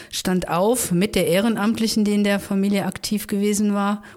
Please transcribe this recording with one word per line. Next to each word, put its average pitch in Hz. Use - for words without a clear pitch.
stand 185
auf 202
mit 196
der 180
Ehrenamtlichen, 214
die 208
in 208
der 202
Familie 196
aktiv -
gewesen 208
war 202